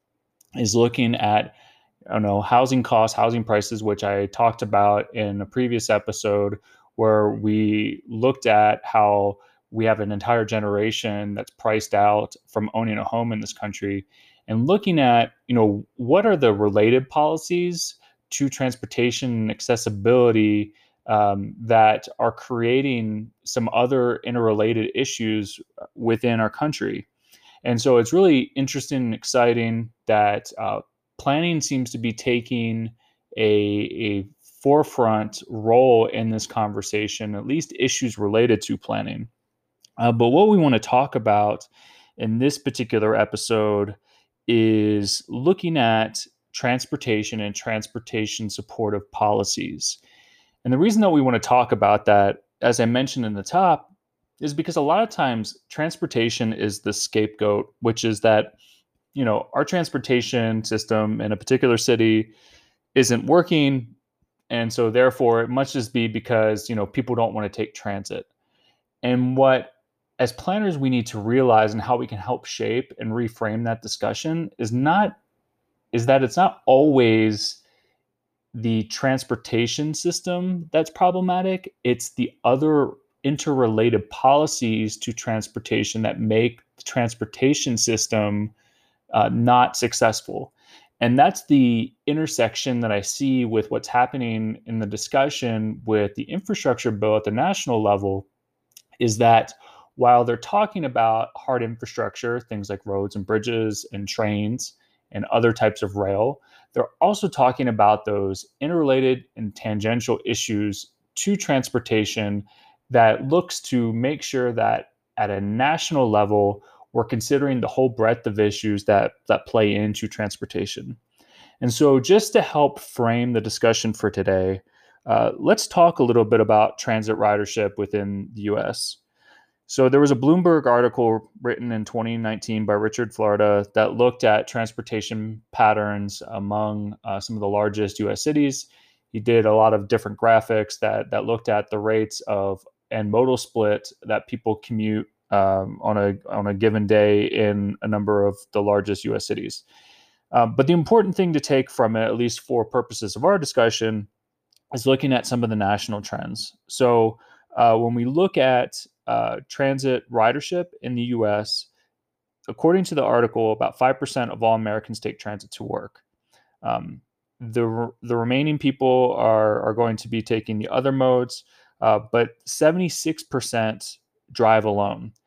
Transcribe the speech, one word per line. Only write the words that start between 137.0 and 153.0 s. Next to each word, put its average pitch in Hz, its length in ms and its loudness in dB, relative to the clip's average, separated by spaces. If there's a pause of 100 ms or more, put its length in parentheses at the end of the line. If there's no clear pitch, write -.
uh, 98 160 -6
some 113 160 -10
of 104 40 -8
the 101 80 -2
largest 104 500 -2
U 107 120 -2
S 104 140 -6
cities. 147 420 0 (460)
He 113 80 -8
did 113 240 4
a 107 100 6
lot 110 200 6
of 101 120 -2
different 104 300 -2
graphics 110 640 2
that, 107 300 -2
that 107 160 -2
looked 113 240 -2
at 107 180 0
the 107 100 -4
rates 110 480 -2
of 98 380 -2 (260)
and 107 200 -4
modal 127 260 4
split 107 540 -2 (140)
that 107 220 -4
people 110 300 -4
commute, 107 500 -4 (240)
um, 98 520 0
on 107 160 -2
a, 101 160 0 (160)
on 101 160 -4
a 101 80 -2
given 107 320 0
day 104 400 4
in 101 560 -2
a 110 60 -6
number 104 380 0
of 101 120 -2 (140)
the 104 100 0
largest 101 420 0
U 113 100 -4
S 101 120 -6
cities. 107 380 -8 (680)
Um, 113 240 2
but 135 100 2
the 175 60 4
important 196 420 2
thing 180 200 0
to 147 60 0
take 135 300 0
from 110 240 0
it, 113 120 0
at 110 100 -2
least 120 240 -4
for 120 240 -2
purposes 117 520 -6